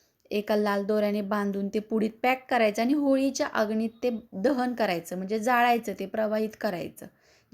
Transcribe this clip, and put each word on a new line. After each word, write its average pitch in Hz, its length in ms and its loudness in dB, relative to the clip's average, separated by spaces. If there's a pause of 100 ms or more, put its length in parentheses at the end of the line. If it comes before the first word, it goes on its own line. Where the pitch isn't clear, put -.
(300)
एका 208 260 0
लाल 202 280 0
दोऱ्याने 208 360 0
बांधून 202 480 -2
ते 214 100 -2
पुडीत 220 320 0 (120)
पॅक 254 280 0
करायचं 226 320 2
आणि 254 120 2
होळीच्या 277 600 2
अग्नीत 220 360 0 (120)
ते 247 80 0 (220)
दहन 247 420 0
करायचं, 180 420 -2
म्हणजे 190 220 -4
जाळायचं, 240 640 2
ते 190 60 -6
प्रवाहित 214 440 -2 (100)
करायचं. 175 460 -6 (480)